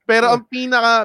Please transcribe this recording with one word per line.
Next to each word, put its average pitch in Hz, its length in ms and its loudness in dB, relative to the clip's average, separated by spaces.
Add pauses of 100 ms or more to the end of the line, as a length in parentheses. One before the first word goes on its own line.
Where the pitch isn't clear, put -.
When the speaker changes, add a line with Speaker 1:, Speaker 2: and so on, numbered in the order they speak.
Speaker 1:
Pero 226 220 0
Speaker 2:
Yeah. 240 80 2
Speaker 1:
ang 240 100 -2
pinaka, 247 480 -2 (120)